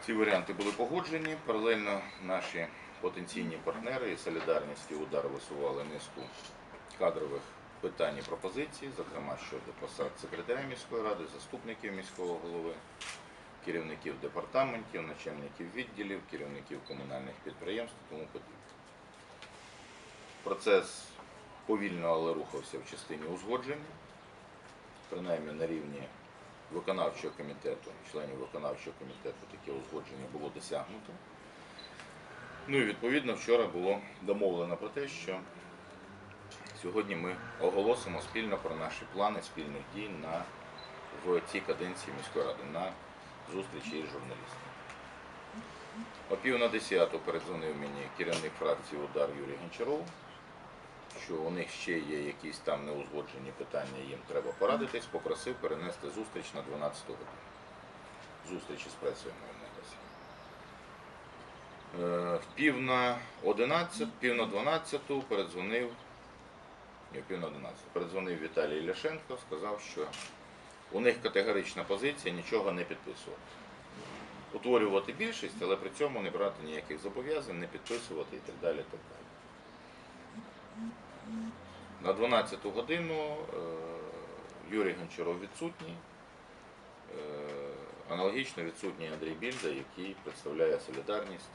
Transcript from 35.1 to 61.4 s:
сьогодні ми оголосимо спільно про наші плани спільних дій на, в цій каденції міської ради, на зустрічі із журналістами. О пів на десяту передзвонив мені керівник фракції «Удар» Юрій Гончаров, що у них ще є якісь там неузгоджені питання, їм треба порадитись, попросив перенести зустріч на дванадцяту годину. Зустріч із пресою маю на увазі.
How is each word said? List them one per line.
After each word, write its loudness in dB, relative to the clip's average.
сьогодні 2
ми 0
оголосимо 6
спільно 0
про 0
наші -2
плани 4
спільних -4
дій -2
на, 0
в 8
цій 2
каденції -2
міської 0
ради, -2
на 0
зустрічі -2
із -2
журналістами. -6
О 6
пів 4
на 8
десяту 6
передзвонив 0
мені -4
керівник 2
фракції 2
«Удар» 4
Юрій -4
Гончаров, 0
що -2
у 2
них 0
ще 2
є 0
якісь -4
там 2
неузгоджені -4
питання, -4
їм -6
треба 2
порадитись, 4
попросив 0
перенести -2
зустріч -4
на -2
дванадцяту -2
годину. -8
Зустріч -4
із -10
пресою 0
маю -10
на -12
увазі. -12